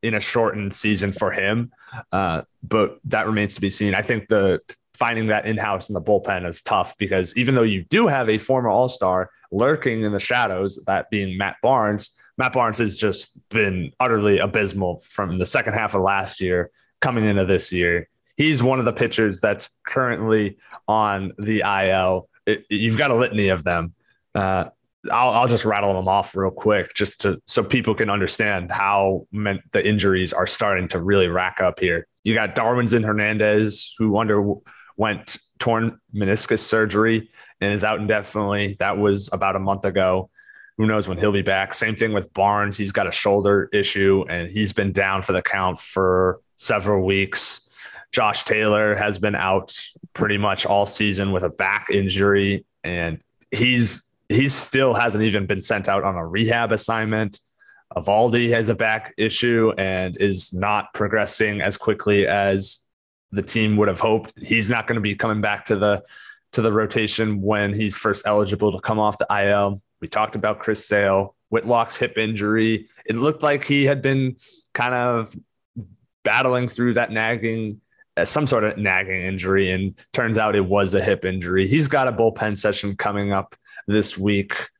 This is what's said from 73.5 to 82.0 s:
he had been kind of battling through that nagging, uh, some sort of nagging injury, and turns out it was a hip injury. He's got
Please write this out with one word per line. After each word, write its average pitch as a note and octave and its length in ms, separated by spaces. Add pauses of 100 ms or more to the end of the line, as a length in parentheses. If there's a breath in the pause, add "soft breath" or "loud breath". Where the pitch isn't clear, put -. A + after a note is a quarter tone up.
he C#3+ 200
had C#3 160
been C3+ 340 (380 loud breath)
kind B2 200
of A#2+ 420 (880)
battling B2 440
through A#2+ 260
that A#2+ 180
nagging, A2 720 (340 soft breath)
uh, E2+ 80
some D3+ 220
sort B2+ 180
of G#2+ 140
nagging F#2+ 460
injury, F#2+ 480
and F#2 260 (160 soft breath)
turns A2+ 240
out G#2+ 180
it G2 100
was G2 280
a G2 80
hip F#2+ 240
injury. F#2 420
He's C#3+ 200
got C#3 200